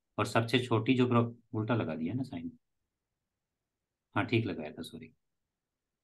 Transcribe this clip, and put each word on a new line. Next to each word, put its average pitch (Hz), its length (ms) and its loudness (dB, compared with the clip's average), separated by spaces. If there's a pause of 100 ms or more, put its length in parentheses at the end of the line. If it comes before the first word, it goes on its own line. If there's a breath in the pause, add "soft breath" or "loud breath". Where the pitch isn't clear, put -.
(180)
और 104 80 2
सबसे 117 340 2
छोटी 117 340 2
जो 123 120 4
pro-, 117 300 2 (180)
उल्टा 113 220 0
लगा 82 200 -2
दिया 80 180 -4
ना 135 100 -2
साइन, 82 280 -10 (1600)
हाँ 104 100 0
ठीक 113 200 2
लगाया 80 260 -6
था, 85 100 -12
sorry। - 300 -14 (920)